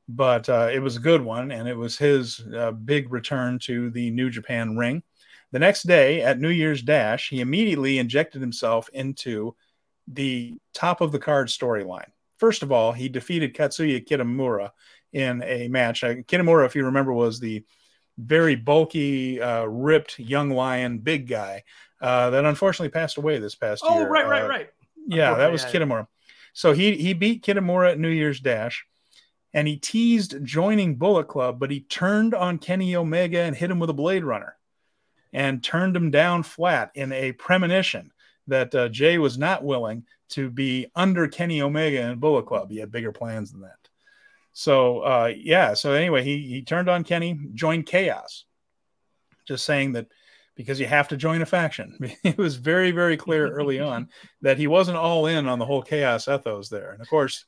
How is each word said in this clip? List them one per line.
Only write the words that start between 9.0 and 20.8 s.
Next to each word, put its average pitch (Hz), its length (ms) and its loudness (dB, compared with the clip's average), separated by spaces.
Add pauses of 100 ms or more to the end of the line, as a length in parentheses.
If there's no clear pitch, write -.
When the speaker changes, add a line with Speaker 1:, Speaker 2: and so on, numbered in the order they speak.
Speaker 1:
the 127 480 -6 (180)
top 175 260 0
of 156 120 0
the 139 80 -2
card 139 280 2
storyline. 101 640 -4 (280)
First 226 260 2
of 139 80 -4
all, 113 200 4
he 127 160 -6
defeated 139 460 -4
Katsuya 143 500 -2
Kitamura 123 640 -2 (420)
in 127 320 -2
a 120 240 -4
match. 123 340 0
Uh, 120 140 -2
Kitamura, 165 500 4
if 123 80 -2
you 139 100 0
remember, 135 280 2
was 117 260 0
the 110 260 -6 (540)
very 151 380 4
bulky, 139 840 0
uh, 117 240 -2
ripped 139 540 2
young 139 320 -2
lion, 127 480 -2